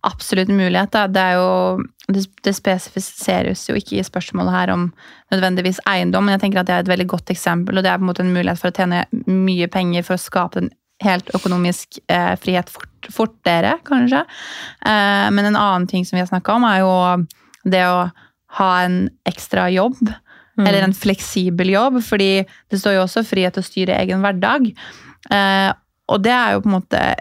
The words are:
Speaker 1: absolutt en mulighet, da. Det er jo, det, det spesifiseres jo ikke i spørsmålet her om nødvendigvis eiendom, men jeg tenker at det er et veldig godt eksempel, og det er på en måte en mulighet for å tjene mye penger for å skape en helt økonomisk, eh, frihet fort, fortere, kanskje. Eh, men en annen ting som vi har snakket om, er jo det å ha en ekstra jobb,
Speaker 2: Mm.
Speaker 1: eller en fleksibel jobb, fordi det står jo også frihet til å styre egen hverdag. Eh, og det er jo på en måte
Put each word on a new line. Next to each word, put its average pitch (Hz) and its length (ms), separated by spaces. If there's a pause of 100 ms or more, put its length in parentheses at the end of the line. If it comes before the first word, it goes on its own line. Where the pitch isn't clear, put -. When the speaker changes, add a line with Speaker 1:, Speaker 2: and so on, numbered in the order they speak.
Speaker 1:
absolutt 190 460
en 196 80
mulighet, 185 340
da. 208 160
Det 190 140
er 185 140
jo, 185 480 (240)
det, 196 200 (140)
det 196 140
spesifiseres 185 1120
jo - 80
ikke 196 240
i 190 40
spørsmålet 180 480
her 185 200
om 175 220 (380)
nødvendigvis 185 540
eiendom, 185 400
men 196 140
jeg - 20
tenker 196 200
at 180 40
det 180 100
er 180 40
et 180 180
veldig 180 100
godt 175 220
eksempel, 180 480
og 190 60
det 214 80
er 196 60
på 190 40
en 190 120
måte 180 80
en 180 120
mulighet 175 240
for 180 140
å - 40
tjene 180 300 (220)
mye 185 400
penger 175 360
for 185 120
å 175 40
skape - 380
en - 120 (320)
helt 185 240 (100)
økonomisk, 180 640 (100)
eh, 180 280
frihet 180 320
fort, - 180 (240)
fortere, 196 600 (100)
kanskje. 262 400 (600)
Eh, 202 440
men 202 160
en 208 100
annen 190 320
ting 180 180
som 185 100
vi 180 80
har 180 40
snakket 185 280
om, 247 80
er 202 160
jo 180 480 (420)
det 185 140
å 180 280 (480)
ha 185 260
en 180 240 (160)
ekstra 185 480
jobb, 226 240 (580)
Speaker 2:
Mm. 202 120
Speaker 1:
eller 196 160
en 190 100
fleksibel 185 760
jobb, 240 320
fordi 196 420 (240)
det 196 100
står 202 140
jo 185 100
også 220 220
frihet 180 280
til 185 100
å - 20
styre 185 340
egen 185 220
hverdag. 202 520 (580)
Eh, 196 420 (340)
og 208 140
det 226 100
er 240 220
jo 196 80
på 208 60
en 185 140
måte - 400